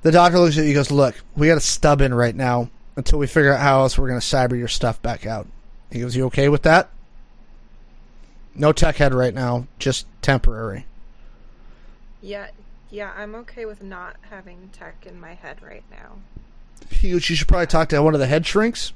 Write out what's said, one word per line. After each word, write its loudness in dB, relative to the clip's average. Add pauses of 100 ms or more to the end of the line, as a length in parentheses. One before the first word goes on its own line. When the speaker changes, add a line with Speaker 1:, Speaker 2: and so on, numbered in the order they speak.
Speaker 1:
The 4
doctor 4
looks 2
at 0
you 0
and 0
goes, 0
"Look, 2 (220)
we 2
got 4
a -2
stub 2
in 2
right 0
now -4 (260)
until 2
we -2
figure 2
out -2
how 2
else 0
we're 0
gonna -4
cyber -2
your -6
stuff -4
back -8
out." -10 (460)
He -8
goes, -6
"You -2
okay 0
with 2
that?" 4 (1600)
No 2
tech 2
head 4
right 0
now, -4 (100)
just -4 (140)
temporary. -2 (1300)
Speaker 2:
Yeah, -16 (420)
yeah, -14
I'm -16
okay -16
with -14
not -18 (120)
having -20
tech -20
in -20
my -20
head -20
right -20
now. -20 (720)
Speaker 1:
He 4
goes, 0
"You 0
should 0
probably 4
talk 0
to 2
one 2
of 0
the 0
head 0
shrinks." -4